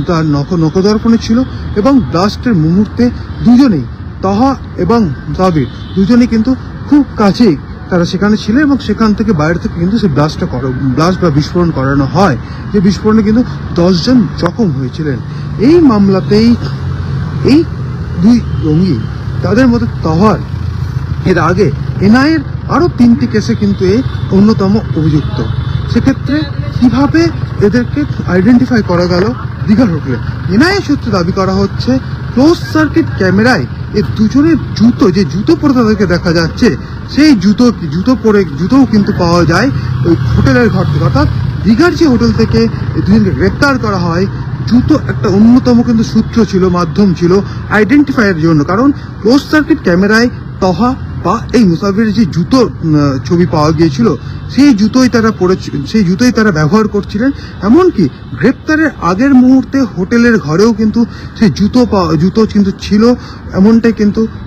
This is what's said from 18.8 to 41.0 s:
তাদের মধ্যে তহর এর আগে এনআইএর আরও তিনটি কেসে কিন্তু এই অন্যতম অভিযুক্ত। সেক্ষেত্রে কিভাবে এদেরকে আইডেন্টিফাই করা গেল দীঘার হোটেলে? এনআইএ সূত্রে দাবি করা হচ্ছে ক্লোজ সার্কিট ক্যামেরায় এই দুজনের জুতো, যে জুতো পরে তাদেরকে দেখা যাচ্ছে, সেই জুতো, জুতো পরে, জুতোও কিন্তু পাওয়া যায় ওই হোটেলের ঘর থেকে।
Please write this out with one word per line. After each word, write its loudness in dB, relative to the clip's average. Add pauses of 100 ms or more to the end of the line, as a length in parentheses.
তাদের 2
মধ্যে 0 (140)
তহর 2 (840)
এর 2
আগে 2 (300)
এনআইএর 2 (260)
আরও 0 (100)
তিনটি 4
কেসে -2
কিন্তু -2
এই 2 (280)
অন্যতম 2 (240)
অভিযুক্ত। 0 (520)
সেক্ষেত্রে -2 (440)
কিভাবে 2 (380)
এদেরকে 0 (260)
আইডেন্টিফাই 2
করা 0
গেল 0 (420)
দীঘার 4
হোটেলে? -4 (360)
এনআইএ 2
সূত্রে -4
দাবি 0
করা -2
হচ্ছে -2 (340)
ক্লোজ 4 (140)
সার্কিট 0 (100)
ক্যামেরায় 2 (280)
এই 0 (140)
দুজনের 2 (160)
জুতো, 2
যে 2
জুতো 0
পরে 0
তাদেরকে 2
দেখা 0
যাচ্ছে, 0 (340)
সেই 4
জুতো, 2 (200)
জুতো 0
পরে, 2 (140)
জুতোও 2
কিন্তু 0
পাওয়া 2
যায় 2 (360)
ওই 4
হোটেলের 2
ঘর 0
থেকে। 0